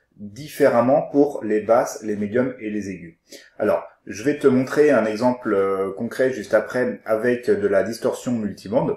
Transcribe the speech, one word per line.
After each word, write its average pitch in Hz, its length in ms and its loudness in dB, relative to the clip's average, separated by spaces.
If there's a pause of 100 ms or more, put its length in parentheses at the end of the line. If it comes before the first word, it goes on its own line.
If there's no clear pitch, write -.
(160)
différemment 123 840 2
pour 143 420 2
les 107 160 0
basses, 110 420 2
les 104 140 -4
médiums 117 420 -2
et 107 120 -8
les 101 180 -6
aigus. 85 300 -12 (400)
Alors, 104 260 0 (220)
je 101 160 -12
vais 147 160 0
te - 80 2
montrer 135 440 4
un 113 140 4
exemple, 110 480 -2
euh, 98 400 0
concret 120 400 -2
juste 107 220 -6
après 113 500 0
avec 113 460 0
de 98 180 2
la 98 140 2
distorsion 117 500 -4
multibande. 107 640 -2